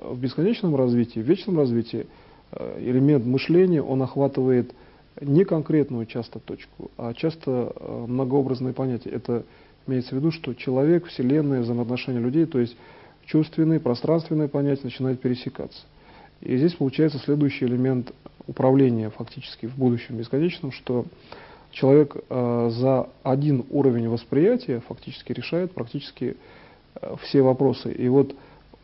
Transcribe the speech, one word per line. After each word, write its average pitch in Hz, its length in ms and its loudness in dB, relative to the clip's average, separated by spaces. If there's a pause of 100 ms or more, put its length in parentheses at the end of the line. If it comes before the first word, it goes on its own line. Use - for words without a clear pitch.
(120)
в 127 60 -8
бесконечном 151 580 -2
развитии, 120 440 2
в 110 60 -6
вечном 185 320 0
развитии, 117 480 0 (460)
э, - 280 -10
элемент 131 460 2
мышления, 160 560 2
он 131 200 -2
охватывает 131 720 0 (480)
не 143 240 4
конкретную 147 640 0
часто 117 320 -8
точку, - 580 -14
а 120 160 -8
часто, 135 640 -4
э, 120 320 -10
многообразные 127 640 0
понятия. 131 380 -4
Это 120 320 -4 (460)
имеется 127 260 -4
в 131 40 -2
виду, 156 120 2
что 151 240 -6
человек, 147 520 2
вселенная, 139 560 0
взаимоотношения 120 580 -2
людей, 135 260 2
то 143 140 0
есть 120 160 -2 (480)
чувственные, 156 560 2
пространственные 151 680 0
понятия 143 360 -2
начинают 127 360 -4
пересекаться. 123 600 -6 (600)
И - 180 -2
здесь 170 160 2
получается 143 440 0
следующий 143 460 0
элемент 123 480 0 (340)
управления 127 640 4
фактически - 560 -14
в 127 100 -12
будущем 123 400 0
бесконечном, 139 540 -4
что 123 360 -4 (640)
человек, 143 440 4 (120)
э, 120 440 0
за 127 360 0 (140)
один 139 480 0
уровень 123 380 2
восприятия 139 720 0
фактически - 520 -12
решает 170 400 -4
практически, - 640 -8 (640)
э, - 220 -10
все 139 200 4
вопросы. 131 480 2
И - 180 -2
вот 135 260 4 (500)